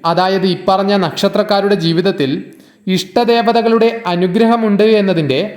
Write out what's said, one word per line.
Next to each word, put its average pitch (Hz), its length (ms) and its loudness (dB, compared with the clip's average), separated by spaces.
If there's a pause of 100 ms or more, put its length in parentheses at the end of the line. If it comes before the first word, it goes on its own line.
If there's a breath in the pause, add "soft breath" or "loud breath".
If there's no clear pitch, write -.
(100)
അതായത് 185 440 0
ഇപ്പറഞ്ഞ 196 400 0 (100)
നക്ഷത്രക്കാരുടെ 202 800 -2
ജീവിതത്തിൽ 165 460 0 (640 loud breath)
ഇഷ്ടദേവതകളുടെ 226 920 0 (240)
അനുഗ്രഹമുണ്ട് 214 760 2 (140)
എന്നതിൻ്റെ 160 400 0 (160)